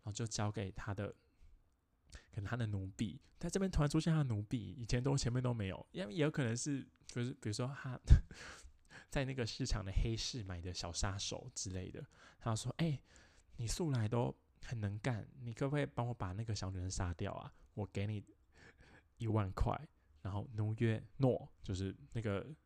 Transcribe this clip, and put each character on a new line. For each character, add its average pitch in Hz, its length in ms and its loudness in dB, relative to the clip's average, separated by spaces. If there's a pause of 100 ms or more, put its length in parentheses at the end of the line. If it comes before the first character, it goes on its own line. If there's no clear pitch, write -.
然 - 20 -14
后 107 60 -6
就 117 140 -2
交 104 260 0
给 101 200 -4
他 - 220 -6
的， 101 200 -2 (1160)
可 107 100 -8
能 98 40 -6
他 117 100 -4
的 113 120 -2
奴 98 280 -2
婢。 107 240 -2 (200)
他 170 100 -4
这 190 100 0
边 190 100 2
突 156 120 4
然 147 80 6
出 160 100 4
现 160 140 4
他 160 60 6
的 147 60 4
奴 110 180 0
婢， 101 340 -4
以 117 80 -6
前 123 160 2
都， 139 160 4
前 117 160 2
面 127 80 2
都 123 100 2
没 110 180 0
有， - 220 -6
因 190 160 -6
为 208 60 -8
也 175 80 2
有 147 80 6
可 151 140 0
能 113 120 2
是， 139 320 -2 (200)
就 120 180 -2
是 127 80 -4
比 - 160 -4
如 104 40 0
说 123 220 -2
他 127 240 -8 (540)
<laughs> - 560 -20
在 139 160 2
那 135 80 -4
个 127 120 2
市 127 200 -2
场 104 180 0
的 95 80 -6
黑 113 240 4
市 113 280 -4
买 87 180 -6
的 90 120 -6
小 87 200 -6
杀 98 240 0
手 - 360 -6
之 - 180 -6
类 92 200 -6
的。 - 140 -10 (340)
他 113 160 0
说 127 240 -4
：“哎， 160 200 0 (580)
你 117 100 -4
素 156 240 0
来 113 160 4
都 120 260 2 (300)
很 113 160 -4
能 101 180 0
干， 117 300 0 (140)
你 120 120 -6
可 139 160 0
不 147 60 0
可 147 60 2
以 143 40 2
帮 120 220 -2
我 120 60 -2
把 95 180 -4
那 101 120 -4
个 110 120 -2
小 95 160 -4
女 95 80 -6
人 92 100 -2
杀 90 240 0
掉 98 200 -2
啊？ - 200 -10 (220)
我 101 100 -2
给 101 220 -2
你 107 160 -4 (920)
一 117 100 -4
万 104 240 2
块。” - 260 2 (460)
然 92 100 -4
后 101 200 -4
奴 107 220 0
曰 113 280 2 (140)
：“诺。” 131 340 2 (100)
就 - 140 -6
是 95 200 -2 (180)
那 117 80 -4
个 101 260 -2 (180)